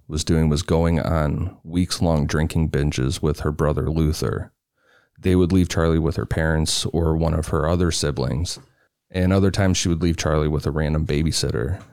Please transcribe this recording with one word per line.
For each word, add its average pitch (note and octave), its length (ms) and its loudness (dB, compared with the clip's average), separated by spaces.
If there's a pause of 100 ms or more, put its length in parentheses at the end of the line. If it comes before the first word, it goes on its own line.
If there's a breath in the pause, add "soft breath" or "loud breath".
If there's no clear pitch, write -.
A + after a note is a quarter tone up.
was D2+ 180 -4
doing D#2+ 240 2
was G#2+ 140 0
going E2 380 2
on D#2+ 640 -2
weeks-long E2 600 0
drinking D#2+ 440 0
binges C#2+ 520 0
with D2+ 180 0
her D#2 120 -2
brother D2+ 380 0
Luther. D2+ 600 -2 (680 soft breath)
They F#2 160 0
would F2+ 180 4
leave F#2 160 4
Charlie E2 300 0
with D#2+ 180 0
her - 100 -4
parents D#2+ 600 0
or D#2+ 300 0
one E2 180 0
of D#2+ 140 -2
her D2+ 200 0
other F2 220 2
siblings, C#2 680 -4 (520 soft breath)
and F#2 220 2
other G2 180 4
times F#2 280 2
she - 100 -2
would E2 140 0
leave E2+ 140 2
Charlie D2+ 320 0
with D2+ 180 -2
a D2 40 -2
random D2+ 360 0
babysitter, D2+ 760 -2 (100)